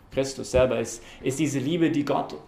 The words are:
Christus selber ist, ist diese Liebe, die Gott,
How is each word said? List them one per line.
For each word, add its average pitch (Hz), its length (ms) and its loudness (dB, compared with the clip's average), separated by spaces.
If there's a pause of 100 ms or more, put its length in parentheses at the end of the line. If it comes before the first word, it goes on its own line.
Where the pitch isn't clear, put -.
(120)
Christus 135 380 -2
selber 127 280 4
ist, - 240 -6 (200)
ist 135 160 -2
diese 139 200 0
Liebe, 160 320 2
die 143 140 0
Gott, - 320 -2 (120)